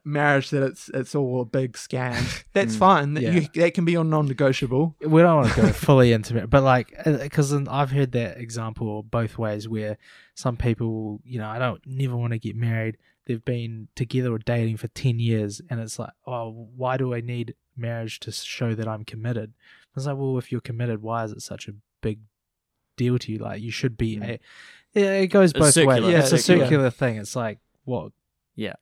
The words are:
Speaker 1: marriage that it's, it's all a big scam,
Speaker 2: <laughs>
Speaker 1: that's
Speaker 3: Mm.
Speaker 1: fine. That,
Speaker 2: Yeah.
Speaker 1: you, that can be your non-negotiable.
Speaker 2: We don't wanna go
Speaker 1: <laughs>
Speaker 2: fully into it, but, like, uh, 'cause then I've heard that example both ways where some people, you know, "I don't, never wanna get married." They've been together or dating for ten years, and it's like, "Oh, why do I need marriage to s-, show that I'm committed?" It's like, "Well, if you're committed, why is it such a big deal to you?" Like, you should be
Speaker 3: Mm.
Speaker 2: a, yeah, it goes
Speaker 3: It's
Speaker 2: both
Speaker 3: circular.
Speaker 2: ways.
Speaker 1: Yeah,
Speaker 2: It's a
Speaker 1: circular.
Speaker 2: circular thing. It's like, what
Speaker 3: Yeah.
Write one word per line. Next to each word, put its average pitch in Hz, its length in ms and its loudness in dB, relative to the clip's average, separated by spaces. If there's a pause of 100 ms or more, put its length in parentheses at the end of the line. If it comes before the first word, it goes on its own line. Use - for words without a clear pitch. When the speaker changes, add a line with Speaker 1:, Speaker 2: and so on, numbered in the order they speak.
Speaker 1:
marriage 147 460 0
that 143 140 0
it's, - 260 -6
it's 131 240 -6
all 127 280 -2
a 123 40 -6
big 131 280 -4
scam, 127 760 -6
Speaker 2:
<laughs> - 40 -8
Speaker 1:
that's 220 220 0
Speaker 3:
Mm. 214 40 -2
Speaker 1:
fine. 165 340 4
That, 151 100 -2
Speaker 2:
Yeah. 117 80 0
Speaker 1:
you, 165 160 2 (140)
that 170 140 4
can 175 100 0
be 170 60 4
your 170 120 2
non-negotiable. 143 920 0 (100)
Speaker 2:
We 160 160 6
don't 170 160 6
wanna 123 180 2
go 160 160 4
Speaker 1:
<laughs> - 0 -
Speaker 2:
fully 131 420 6
into 113 240 -2
it, 110 120 -6
but, 139 140 6
like, 127 300 2 (120)
uh, 143 240 0
'cause 143 220 0
then 143 180 -2
I've 139 220 -2
heard 139 220 0
that 117 280 -4
example 113 640 -8
both 110 340 -4
ways 107 320 -4
where 107 280 -6 (380)
some 123 220 -4
people, 110 680 -4
you 123 160 -12
know, 107 80 -8
"I 110 120 -8
don't, 123 260 -4
never 131 320 -4
wanna 117 220 -4
get 107 160 -8
married." 113 420 -4 (300)
They've 113 180 -6
been 117 500 -8
together 127 380 -2
or 110 60 -4
dating 113 380 -2
for 113 100 -10
ten 120 320 -2
years, 110 500 -2
and 120 100 -6
it's 110 200 -12
like, 110 100 -10 (160)
"Oh, 117 500 -10
why 127 220 -2
do 127 160 -2
I 117 80 -4
need 120 320 -6 (240)
marriage 117 440 -6
to - 100 -14
s-, - 100 -10
show - 320 -4
that 110 140 -4
I'm 110 180 -8
committed?" 113 480 -8 (420)
It's 139 120 -6
like, 139 100 -4
"Well, 135 220 -2
if - 120 -8
you're 123 80 -4
committed, 117 440 -6
why 113 220 -2
is 107 60 -6
it 107 120 -14
such - 240 -14
a 104 80 -14 (260)
big 107 180 -4 (800)
deal 123 220 2
to - 120 -10
you?" 110 60 -6
Like, 107 240 -10
you 117 80 -10
should 117 260 -4
be 113 220 -2
Speaker 3:
Mm. 104 60 -8
Speaker 2:
a, 117 160 -8 (540)
yeah, 196 260 2
it 190 80 2
goes 185 240 6
Speaker 3:
It's - 80 0
Speaker 2:
both 151 160 8
Speaker 3:
circular. 135 260 6
Speaker 2:
ways. 113 100 4
Speaker 1:
Yeah, 170 80 6
Speaker 2:
It's 135 120 4
a 165 80 6
Speaker 1:
circular. 175 260 6
Speaker 2:
circular 135 240 4
thing. 120 280 -2
It's 104 180 -10
like, 113 240 -6 (260)
what 101 260 -6 (440)
Speaker 3:
Yeah. 107 260 -8